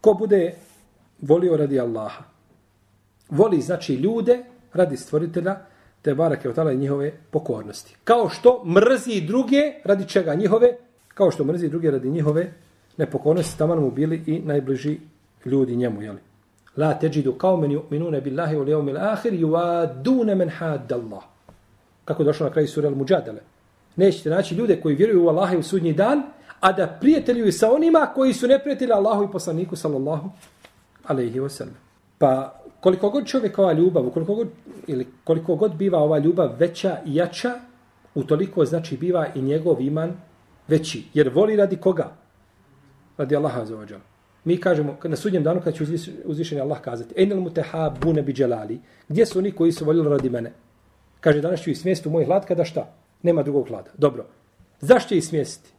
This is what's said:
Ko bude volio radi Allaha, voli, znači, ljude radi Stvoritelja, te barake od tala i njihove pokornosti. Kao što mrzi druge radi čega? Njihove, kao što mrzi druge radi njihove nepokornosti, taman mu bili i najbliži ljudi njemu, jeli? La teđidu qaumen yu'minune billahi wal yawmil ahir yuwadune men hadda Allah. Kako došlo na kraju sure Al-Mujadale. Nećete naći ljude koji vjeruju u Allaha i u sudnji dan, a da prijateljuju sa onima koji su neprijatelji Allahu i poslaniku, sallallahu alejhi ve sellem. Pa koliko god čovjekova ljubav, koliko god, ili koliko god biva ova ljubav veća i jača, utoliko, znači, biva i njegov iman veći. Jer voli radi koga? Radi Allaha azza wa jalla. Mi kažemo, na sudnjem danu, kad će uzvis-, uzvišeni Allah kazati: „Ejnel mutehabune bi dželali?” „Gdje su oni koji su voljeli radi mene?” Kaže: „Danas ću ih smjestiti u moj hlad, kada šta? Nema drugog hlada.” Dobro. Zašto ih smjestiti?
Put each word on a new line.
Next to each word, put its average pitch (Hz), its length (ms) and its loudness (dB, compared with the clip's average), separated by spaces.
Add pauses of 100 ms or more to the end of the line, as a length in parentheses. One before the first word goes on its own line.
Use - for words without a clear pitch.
Ko 208 120 6
bude 190 400 2 (680)
volio 165 360 4
radi 139 220 0
Allaha, 110 440 -6 (1040)
voli, 165 320 2
znači, 170 340 -4
ljude 226 480 0 (300)
radi 160 240 0
Stvoritelja, 165 580 -4 (460)
te 147 140 -2
barake 147 340 -2
od 113 60 -6
tala 160 160 0
i 127 60 -2
njihove 139 340 -2 (200)
pokornosti. 107 720 -8
Kao 226 260 2
što 247 360 4
mrzi 214 560 4
druge 262 520 2 (100)
radi 190 240 2
čega? 160 280 0
Njihove, 220 400 4 (320)
kao 190 240 2
što 151 120 -4
mrzi 165 260 -2
druge 160 220 0
radi 131 180 -2
njihove 160 440 0 (440)
nepokornosti, 160 600 0
taman 160 220 0
mu 131 120 0
bili 160 340 -2
i 151 140 -2
najbliži 143 600 -4 (460)
ljudi 127 300 0
njemu, 113 260 -4
jeli? 104 180 -12 (580)
La 151 220 0
teđidu 139 340 0
qaumen 156 460 0
yu'minune 151 420 -4
billahi 151 340 -4
wal 143 140 -2
yawmil 147 280 0 (140)
ahir 208 220 -2
yuwadune 170 1000 0
men 180 140 -2
hadda 143 460 -6
Allah. 110 280 -10 (840)
Kako 156 180 -2
došlo 147 220 0
na 131 60 -2
kraju 151 160 0
sure 147 220 -2
Al-Mujadale. 135 500 -2 (560)
Nećete 180 340 2
naći 170 260 -2
ljude 226 260 2
koji 151 140 2
vjeruju 185 300 4
u 165 40 6
Allaha 180 260 2
i - 20 2
u 160 60 0
sudnji 170 300 0
dan, 254 300 2 (360)
a 190 120 4
da 180 300 -4
prijateljuju 240 500 4
sa 220 200 4
onima 320 440 4
koji 262 180 2
su 247 140 -2
neprijatelji 269 440 2
Allahu 202 320 2
i 196 80 -4
poslaniku, 175 440 -6
sallallahu 151 540 -4 (720)
alejhi 127 360 -2
ve 139 100 -4
sellem. - 260 -12 (420)
Pa 135 420 2 (200)
koliko 185 300 2
god 247 160 -2
čovjekova 196 480 2
ljubav, 160 360 2
koliko 165 260 -2
god, 233 120 -4 (400)
ili 127 200 -6 (160)
koliko 160 320 0
god 180 200 0
biva 180 240 0
ova 151 200 4
ljubav 165 300 2 (100)
veća 170 460 0
i 143 100 -6
jača, 175 380 -2 (640)
utoliko, 156 500 0
znači, 156 320 -4
biva 165 380 -2
i 131 60 -4
njegov 147 400 0
iman 160 320 -4 (540)
veći. 156 360 -2 (100)
Jer 147 160 4
voli 208 260 2
radi 190 220 2
koga? 180 340 -2 (1040)
Radi 143 180 -2
Allaha 139 260 -4
azza 110 140 -10
wa 107 160 -16
jalla. 98 120 -20 (400)
Mi 175 140 0
kažemo, 151 460 0
na 160 120 -4
sudnjem 185 280 -2
danu, 175 200 0
kad 160 120 -4
će 160 80 -4
uzvis-, 165 260 -6 (160)
uzvišeni 156 360 -6
Allah 139 200 -6
kazati: 117 360 -10
„Ejnel 190 220 2
mutehabune 160 840 -2
bi 135 120 -4
dželali?” 117 460 -2 (300)
„Gdje 202 160 4
su 190 140 -4
oni 190 120 -2
koji 165 200 2
su 165 140 -6
voljeli 156 240 2
radi 131 200 0
mene?” 117 240 -6 (680)
Kaže: 147 220 2
„Danas 165 200 -2
ću - 80 -6
ih 139 100 -4
smjestiti 180 300 -2
u - 20 -2
moj 160 140 0
hlad, 185 200 0
kada 170 180 -2
šta? - 300 -6 (280)
Nema 165 220 2
drugog 131 240 -2
hlada.” 98 300 -12
Dobro. 135 280 0 (540)
Zašto 208 360 4
ih 165 100 2
smjestiti? - 540 -6